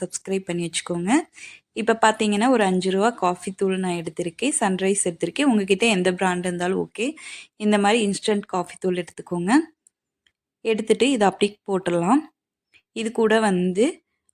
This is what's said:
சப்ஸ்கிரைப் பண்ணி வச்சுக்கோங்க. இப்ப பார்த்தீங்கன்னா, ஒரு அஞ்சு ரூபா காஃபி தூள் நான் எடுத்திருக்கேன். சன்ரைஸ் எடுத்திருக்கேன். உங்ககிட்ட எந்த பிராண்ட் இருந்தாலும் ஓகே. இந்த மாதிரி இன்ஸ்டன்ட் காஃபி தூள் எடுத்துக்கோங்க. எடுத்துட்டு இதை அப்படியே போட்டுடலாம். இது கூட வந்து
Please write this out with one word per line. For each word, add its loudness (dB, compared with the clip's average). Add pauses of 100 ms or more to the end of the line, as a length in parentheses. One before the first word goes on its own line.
சப்ஸ்கிரைப் -8
பண்ணி -4
வச்சுக்கோங்க. -4 (680)
இப்ப 0
பார்த்தீங்கன்னா, 2
ஒரு 4
அஞ்சு 0
ரூபா 2
காஃபி -4
தூள் -2
நான் -4
எடுத்திருக்கேன். -4
சன்ரைஸ் 0
எடுத்திருக்கேன். -2
உங்ககிட்ட 2
எந்த 2
பிராண்ட் 0
இருந்தாலும் -2
ஓகே. -4 (480)
இந்த 2
மாதிரி 4
இன்ஸ்டன்ட் -2
காஃபி -6
தூள் -2
எடுத்துக்கோங்க. -4 (1120)
எடுத்துட்டு 2
இதை 2
அப்படியே 0 (160)
போட்டுடலாம். 2 (760)
இது -4
கூட 2
வந்து 2 (480)